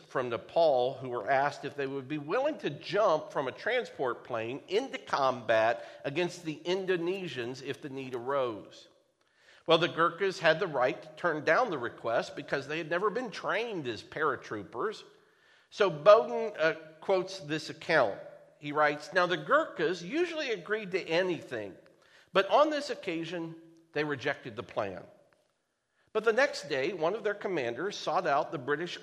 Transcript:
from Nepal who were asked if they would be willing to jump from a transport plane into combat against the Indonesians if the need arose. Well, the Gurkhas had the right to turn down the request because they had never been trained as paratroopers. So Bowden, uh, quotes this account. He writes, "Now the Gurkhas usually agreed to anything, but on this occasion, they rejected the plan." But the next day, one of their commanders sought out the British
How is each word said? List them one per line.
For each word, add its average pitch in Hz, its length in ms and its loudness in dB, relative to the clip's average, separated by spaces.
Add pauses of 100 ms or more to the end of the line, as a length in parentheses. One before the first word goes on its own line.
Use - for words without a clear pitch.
from 127 220 -2
Nepal 127 680 2
who 127 100 -6
were 117 200 -4
asked 139 340 2
if 139 120 -8
they 139 100 -4
would 135 220 -6
be 151 100 -4
willing 233 420 -2
to 175 120 -4
jump 165 600 0
from 143 160 -2
a 123 40 -4
transport 156 720 -2
plane 120 360 -4 (100)
into 254 280 -2
combat 120 880 2 (180)
against 170 400 -2
the 151 220 -6
Indonesians 175 960 -2
if 135 180 -8
the 147 100 -12
need 131 260 -10
arose. 120 720 -4 (760)
Well, 165 140 6
the 170 100 2
Gurkhas 170 500 2
had 160 220 6
the 196 60 0
right 127 340 2
to - 160 -16
turn 151 260 0
down 196 260 4
the 160 80 -4
request 120 600 -2
because 143 300 -6
they 156 100 -6
had 165 120 -6
never 180 200 0
been 220 200 -4
trained 180 560 -4
as 110 160 -4
paratroopers. 131 1040 -4 (680)
So 196 180 4
Bowden, 220 680 6
uh, 156 180 4 (260)
quotes 185 380 0
this 151 300 -6
account. 143 460 2 (440)
He 147 120 -10
writes, 147 400 2
"Now 180 140 4
the 175 100 2
Gurkhas 185 640 0
usually 302 500 -4
agreed 202 400 -6
to 180 180 -2
anything, 135 640 -2 (580)
but 190 180 2
on 285 200 6
this 285 220 -4
occasion, 165 640 -6 (360)
they 151 140 0
rejected 135 500 -4
the 107 80 -8
plan." 98 400 -4 (1120)
But 214 100 -2
the 226 80 4
next 254 380 2
day, 143 240 0
one 165 200 0
of 214 120 -6
their 208 80 0
commanders 165 640 -4
sought 175 280 0
out 156 280 2
the 160 40 -4
British 147 460 -4